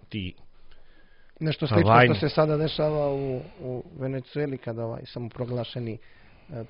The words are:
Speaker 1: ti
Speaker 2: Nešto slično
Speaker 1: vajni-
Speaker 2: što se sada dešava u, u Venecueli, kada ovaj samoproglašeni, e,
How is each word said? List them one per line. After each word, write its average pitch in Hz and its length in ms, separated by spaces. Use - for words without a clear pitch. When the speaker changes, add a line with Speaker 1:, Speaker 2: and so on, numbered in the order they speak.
Speaker 1:
ti 95 260
Speaker 2:
Nešto 156 260
slično 104 240
Speaker 1:
vajni- 120 260
Speaker 2:
što 143 120
se 139 60
sada 156 220
dešava 151 580
u, 135 280
u 123 240
Venecueli, 135 600
kada 117 260
ovaj 117 200
samoproglašeni, 120 920
e, 113 200